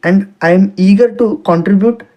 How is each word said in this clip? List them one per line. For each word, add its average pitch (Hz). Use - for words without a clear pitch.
and 190
I -
am 190
eager 220
to 233
contribute 190